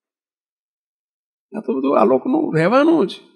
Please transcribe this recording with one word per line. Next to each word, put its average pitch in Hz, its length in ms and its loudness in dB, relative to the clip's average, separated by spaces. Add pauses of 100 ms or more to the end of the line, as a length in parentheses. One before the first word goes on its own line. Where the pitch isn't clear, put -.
(1600)
આ - 20 -8
તો 220 200 -4
બધું 269 220 0
આ 107 40 4
લોકનું 254 500 0
રહેવાનું 254 520 2
જ, - 40 -8 (240)